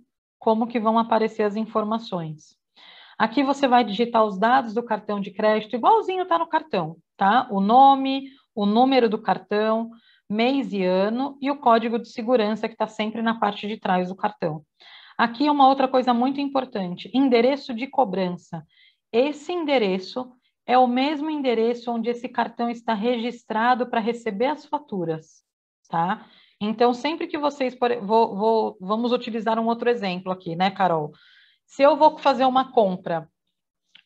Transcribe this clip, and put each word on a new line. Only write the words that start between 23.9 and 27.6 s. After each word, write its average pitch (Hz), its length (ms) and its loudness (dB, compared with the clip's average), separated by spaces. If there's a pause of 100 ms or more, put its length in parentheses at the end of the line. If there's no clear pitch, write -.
receber 226 460 -4
as 294 220 -4
faturas, 170 760 -8 (460)
tá? 180 340 -2 (380)
Então, 226 320 2
sempre 302 320 -6
que 330 100 -8
vocês, 285 380 -2